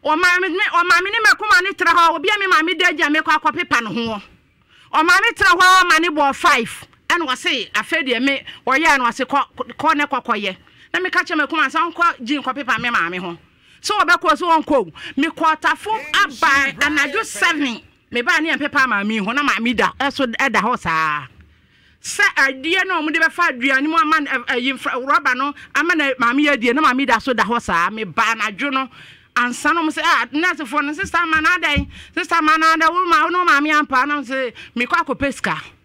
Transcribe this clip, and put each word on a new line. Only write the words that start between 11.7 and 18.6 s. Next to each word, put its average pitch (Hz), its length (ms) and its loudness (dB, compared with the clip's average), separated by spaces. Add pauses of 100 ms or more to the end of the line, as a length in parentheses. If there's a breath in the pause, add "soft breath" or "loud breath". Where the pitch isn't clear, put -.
sɛ, 320 220 -2
"Ɔnkɔ 339 320 0
gye 277 160 -2
nkɔpepa 254 400 -4
me 240 100 -4
maame 180 300 -2
ho." 170 180 -10 (420 soft breath)
So 415 180 -4
ɔbɛkɔ, 339 400 2
so 349 100 -4
ɔnkɔ 320 260 2
o. 190 180 0 (240 loud breath)
Mekɔ 311 400 0
ɔtafo 320 360 -2 (220)
aba 277 580 0 (140)
anadwo 294 380 -2
seven. 294 560 -2 (300)
Me 240 120 -2
ba 330 180 0
ne 320 120 -2
yɛmpepa 269 340 0